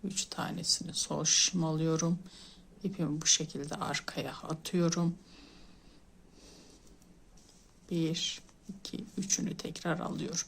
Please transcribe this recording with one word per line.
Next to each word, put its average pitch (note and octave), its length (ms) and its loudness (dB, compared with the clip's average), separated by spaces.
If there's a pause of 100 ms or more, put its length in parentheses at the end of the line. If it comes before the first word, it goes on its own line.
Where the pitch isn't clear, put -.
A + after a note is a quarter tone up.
üç G3 220 -2
tanesini - 680 -2
sol - 320 -2
şişim - 380 6
alıyorum. D#3+ 560 2 (640)
İpimi D#3 380 0
bu - 40 -4
şekilde D3+ 500 2
arkaya - 560 -4
atıyorum. E3+ 840 2 (2750)
Bir, E3 500 0 (280)
iki, - 360 -10 (120)
üçünü - 400 0
tekrar - 420 -4
alıyorum. D#3 480 -4